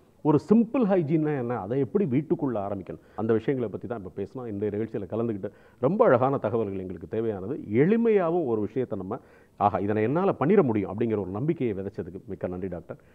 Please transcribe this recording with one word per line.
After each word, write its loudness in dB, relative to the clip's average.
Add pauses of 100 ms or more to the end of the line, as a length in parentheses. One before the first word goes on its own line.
(220)
ஒரு 4 (140)
சிம்பிள் 4
ஹைஜீன்னா 2
என்ன, -4
அதை -2
எப்படி 2
வீட்டுக்குள்ள 0
ஆரம்பிக்கணும், -6 (160)
அந்த 2
விஷயங்களை 0
பத்தி -10
தான் -8
இப்ப -10
பேசணும். -10
இந்த -4
நிகழ்ச்சியில -4 (100)
கலந்துக்கிட்டு -4 (280)
ரொம்ப 4
அழகான 4
தகவல்கள் -2
எங்களுக்கு -10
தேவையானது. -4 (140)
எளிமையாவும் 2
ஒரு 0
விஷயத்தை -4
நம்ம, -6 (400)
"ஆஹா, 2
இதை 0
நான் 2
என்னால 2
பண்ணிட 6
முடியும்" 0
அப்படிங்கிற 0
ஒரு -4
நம்பிக்கையை -2
விதைச்சதுக்கு -8
மிக்க -8
நன்றி, -6
டாக்டர். -10 (180)